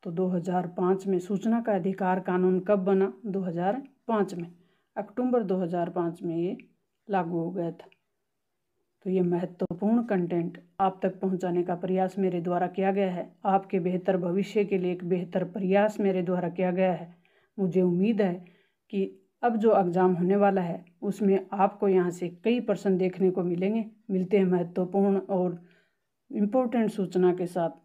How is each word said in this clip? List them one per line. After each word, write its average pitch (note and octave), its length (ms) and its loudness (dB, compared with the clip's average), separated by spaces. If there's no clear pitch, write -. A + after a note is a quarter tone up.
तो F#3 80 -10
दो F3+ 180 -2
हज़ार F3+ 380 -2
पाँच F#3+ 400 0
में F#3+ 120 2
सूचना G#3+ 420 0
का A3+ 140 0
अधिकार F#3 460 0
कानून F#3 400 2
कब F#3+ 240 0
बना? F#3+ 280 2
दो G3 140 -4
हज़ार F3+ 420 -4
पाँच G3+ 280 0
में, E3+ 180 -10
अक्टूबर A#3+ 460 -2
दो F#3+ 140 -2
हज़ार F3 340 -2
पाँच E3+ 320 -4
में E3+ 140 -4
ये F3 200 -2
लागू F3 300 -2
हो E3 120 -4
गया E3+ 200 -6
था। - 180 -18
तो F#3+ 60 -4
ये F#3 120 2
महत्वपूर्ण F3+ 800 0
कंटेंट F3 580 -2
आप F#3+ 220 0
तक F#3 180 -2
पहुंचाने F3+ 420 -2
का F3 120 -2
प्रयास F#3 440 -2
मेरे F3+ 220 0
द्वारा F3 260 0
किया F#3+ 260 0
गया G3 200 0
है, F3 180 -8
आपके F#3+ 360 0
बेहतर F3+ 360 0
भविष्य F#3+ 480 0
के G3 140 -2
लिए F3+ 140 0
एक F3+ 120 -8
बेहतर F3+ 400 -2
प्रयास G3 560 0
मेरे F#3 220 2
द्वारा F3 260 -2
किया F#3 220 0
गया F#3 220 2
है। E3 220 -8
मुझे F#3 240 2
उम्मीद F#3 400 2
है F3+ 120 2
कि G3 260 -2
अब A#3 140 2
जो G#3+ 200 6
एग्जाम F#3 380 4
होने F3+ 220 2
वाला G3+ 240 4
है E3+ 240 -6
उसमें G3 500 2
आपको G3+ 360 0
यहाँ F#3 220 4
से F3 180 -8
कई A#3+ 160 2
प्रश्न G3 380 0
देखने F#3 320 2
को F#3 120 -2
मिलेंगे। F#3 420 -2
मिलते F#3 280 2
हैं F#3+ 60 6
महत्वपूर्ण F#3 760 2
और F3+ 400 -2
इम्पोर्टेंट A3 600 0
सूचना F3+ 440 2
के F3+ 120 -4
साथ E3+ 240 -2